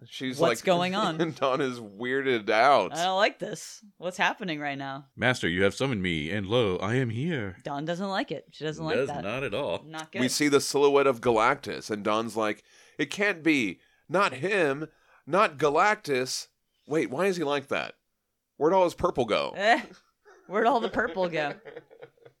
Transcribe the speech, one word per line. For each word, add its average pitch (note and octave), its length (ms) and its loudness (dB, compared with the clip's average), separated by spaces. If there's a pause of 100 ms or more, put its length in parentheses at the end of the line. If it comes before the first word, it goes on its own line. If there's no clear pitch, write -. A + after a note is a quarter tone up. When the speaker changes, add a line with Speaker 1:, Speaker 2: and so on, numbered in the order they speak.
Speaker 1:
She's C3 300 -8
Speaker 2:
What's D3 240 2
Speaker 1:
like, - 40 -20
Speaker 2:
going F3+ 280 2
on? F#3 280 -2
Speaker 1:
<laughs> - 0 -
and D#3+ 140 -2
Dawn C3 240 0
is B2+ 200 -2
weirded A#2+ 720 -2
out. A2+ 440 6
Speaker 2:
I E3 100 -2
don't F#3+ 120 0
like A3+ 220 2
this. - 440 -12 (140)
What's F3+ 200 -10
happening F3+ 420 -2
right C#3+ 180 -6
now? C3+ 280 -10 (100)
Speaker 3:
"Master, A#2+ 340 0
you F2+ 140 2
have G2 100 4
summoned B2+ 300 -2
me, D#2+ 260 -2
and G2 160 -4
lo, G2+ 320 2
I G2 180 -2
am C3 140 0
here." A#2 540 -6
Speaker 2:
Dawn D3 220 -8
doesn't F3 240 -4
like G3 220 -4
it. C#3+ 200 -10
She - 140 -14
doesn't D#3 200 -6
like D#3 120 -2
Speaker 3:
Does C3 120 0
Speaker 2:
that. - 140 -8
Speaker 3:
not A2+ 200 -6
at G#2+ 120 -6
all. A2 320 -4
Speaker 2:
Not D#3+ 240 -12
good. F#3+ 100 -6
Speaker 1:
We B2+ 80 2
see D3 180 0
the C#3 140 6
silhouette C#3 460 4
of A#2+ 140 2
Galactus, A#2 680 2
and G#2 140 -4
Dawn's G#2+ 340 0
like, G#2+ 260 -2 (360)
"It D3+ 100 -2
can't G3 320 -2
be. C3+ 380 0 (280)
Not F3+ 260 0
him. D3+ 540 0 (380)
Not E3+ 320 2
Galactus." D3 920 0 (380)
Wait, C#3+ 220 0
why D#3 160 -2
is F#3+ 120 0
he E3 60 -4
like C#3 260 -2
that? D2 260 -4 (600)
Where'd D#3 160 4
all F#3 100 6
his E3+ 100 2
purple E3+ 320 0
go? D#2+ 320 0
Speaker 2:
Eh, G#3+ 240 4 (640)
where'd G#3+ 220 0
all B3 140 4
the - 80 -2
purple F#3+ 400 -2
go? D3+ 300 -4
Speaker 1:
<laughs> - 40 -20 (760)